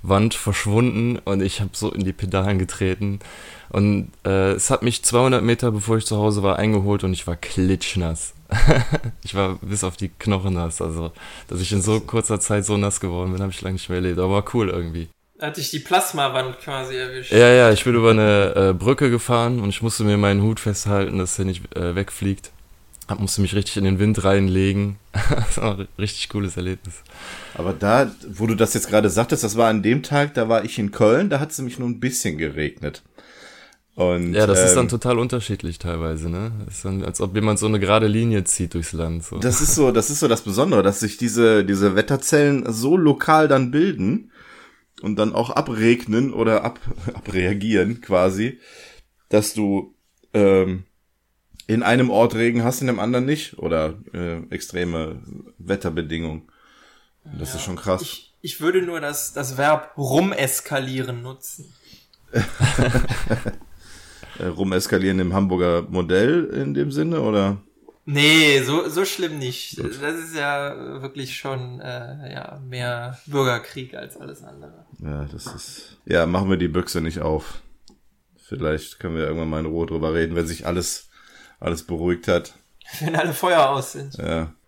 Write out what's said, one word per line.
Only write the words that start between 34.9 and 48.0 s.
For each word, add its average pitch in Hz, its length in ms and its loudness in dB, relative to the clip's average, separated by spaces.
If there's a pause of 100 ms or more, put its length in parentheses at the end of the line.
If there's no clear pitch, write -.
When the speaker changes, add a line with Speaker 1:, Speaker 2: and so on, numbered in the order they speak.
Speaker 1:
unterschiedlich 104 580 -4
teilweise, 82 520 -6
ne? 101 220 -6 (140)
Das 92 120 -14
ist - 80 -12
dann, 95 180 -4
als - 160 -6
ob 95 160 -4
jemand 107 240 2
so 104 60 -2
eine 107 140 2
gerade 107 280 4
Linie 110 380 2
zieht - 280 -2
durchs 82 200 -6
Land, 82 320 -4
so. - 140 -12
Speaker 3:
Das 120 200 2
ist - 160 2
so, 135 160 6
das 113 180 2
ist 143 120 -2
so 147 80 2
das 113 140 2
Besondere, 110 380 2
dass 98 200 2
sich 107 160 -4
diese, 110 480 4
diese 98 300 4
Wetterzellen 139 760 2
so 123 240 2
lokal 156 540 4
dann 131 200 4
bilden 151 600 0 (720)
und 104 160 -4
dann 107 180 0
auch 113 140 0
abregnen 120 840 2
oder 113 300 2
ab-, - 160 -6 (160)
<laughs> - 180 -8
abreagieren 101 840 0
quasi, 95 600 0 (680)